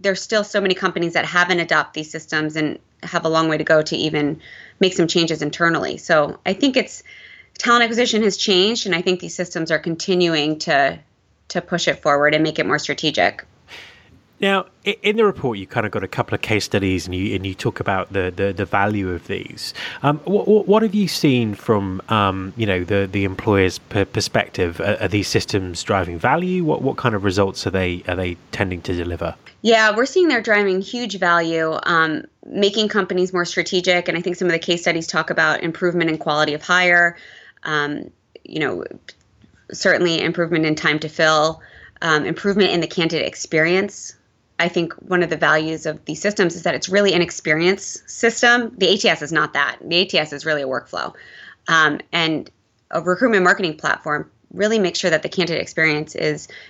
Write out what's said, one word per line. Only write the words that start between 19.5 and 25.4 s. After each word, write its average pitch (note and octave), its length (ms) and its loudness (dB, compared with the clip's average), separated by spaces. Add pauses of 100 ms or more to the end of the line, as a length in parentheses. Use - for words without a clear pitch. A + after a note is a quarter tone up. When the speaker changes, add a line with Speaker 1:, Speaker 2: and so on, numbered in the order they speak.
Speaker 2:
Um, D3 180 2
wh-, G3 240 0
wh-, G#3 220 4
what G#3+ 160 6
have G#3+ 120 0
you G3+ 140 2
seen B2 460 2
from, G2 540 0
um, F#2+ 480 0
you A2+ 100 -2
know, F#2 160 2
the, G2 280 0
the G2 140 0
employer's F#2+ 540 2
per-, - 280 -2
perspective? - 720 -2
Are, F#2+ 220 0
are F#2+ 60 0
these G2 200 0
systems F#2 540 -2